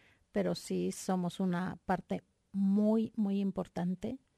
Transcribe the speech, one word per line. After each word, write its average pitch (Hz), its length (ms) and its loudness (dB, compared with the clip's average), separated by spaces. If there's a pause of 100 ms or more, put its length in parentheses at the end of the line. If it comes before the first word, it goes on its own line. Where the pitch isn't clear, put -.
(320)
pero 180 220 0
sí 185 380 -2
somos 185 480 -2
una 180 460 -2
parte 185 360 -2 (300)
muy, 214 640 4
muy 196 240 0
importante 190 800 -2 (180)